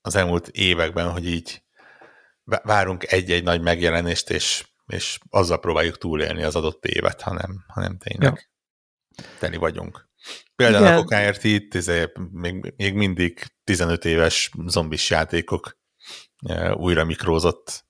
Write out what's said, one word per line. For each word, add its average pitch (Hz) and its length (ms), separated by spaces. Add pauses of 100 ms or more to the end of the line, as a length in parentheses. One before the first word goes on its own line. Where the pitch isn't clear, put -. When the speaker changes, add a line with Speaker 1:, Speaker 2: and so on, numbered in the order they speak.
Speaker 1:
az - 160
elmúlt 87 320
években, 87 600
hogy 87 160
így 85 360 (800)
vá-, - 200
várunk 95 480
egy-egy 87 320
nagy 87 160
megjelenést, 85 720
és, - 360 (200)
és - 320 (120)
azzal 85 300
próbáljuk 82 380
túlélni 78 440
az 78 140
adott 80 280
évet, - 360
hanem, 90 480
hanem 92 300
tényleg 101 500 (680)
Speaker 2:
Ja. - 80 (140)
Speaker 1:
teli 85 180
vagyunk. 85 520 (480)
Például 110 280
Speaker 2:
Igen. 170 120
Speaker 1:
a 120 40
kokáért 101 440
itt, 104 300
izé, 85 380 (200)
még, 90 440
még 98 180
mindig 90 520 (180)
tizenöt 85 400
éves 82 460 (160)
zombis 80 440
játékok, 82 680 (680)
e, 85 280
újra 82 300
mikrózott 82 840